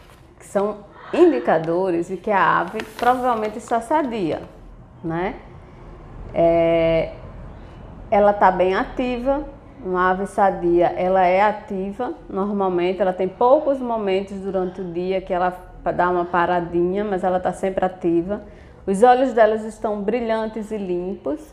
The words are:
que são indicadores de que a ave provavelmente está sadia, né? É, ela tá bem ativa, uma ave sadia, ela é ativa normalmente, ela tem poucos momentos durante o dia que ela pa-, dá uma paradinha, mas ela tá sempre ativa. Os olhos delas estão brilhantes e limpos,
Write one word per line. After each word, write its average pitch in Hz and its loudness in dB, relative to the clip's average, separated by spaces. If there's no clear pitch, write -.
que - -20
são 208 -2
indicadores 180 4
de 190 -8
que 214 -4
a 165 4
ave 190 -6
provavelmente 240 0
está 233 -2
sadia, 233 -2
né? 175 -4
É, 165 2
ela 208 6
tá 202 4
bem 185 2
ativa, 254 -2
uma 185 2
ave 196 -2
sadia, 175 2
ela 185 2
é 185 4
ativa 208 -4
normalmente, 190 0
ela 185 2
tem 185 -2
poucos 269 2
momentos 202 -4
durante 190 -4
o 180 -8
dia 185 -2
que 185 -6
ela 180 2
pa-, - -8
dá 175 2
uma 175 0
paradinha, 175 0
mas 190 -2
ela 185 0
tá 180 -2
sempre 190 -2
ativa. 185 -2
Os 196 0
olhos 247 6
delas 220 4
estão 214 -6
brilhantes 220 -4
e 214 -6
limpos, 196 -4